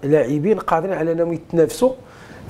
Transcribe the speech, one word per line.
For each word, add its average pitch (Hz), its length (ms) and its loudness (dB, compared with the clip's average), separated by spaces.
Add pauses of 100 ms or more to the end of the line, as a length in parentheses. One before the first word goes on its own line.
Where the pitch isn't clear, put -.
لاعبين 147 560 2
قادرين 175 360 -2
على 160 180 -2
أنهم 170 200 0
يتنافسوا 165 600 0 (580)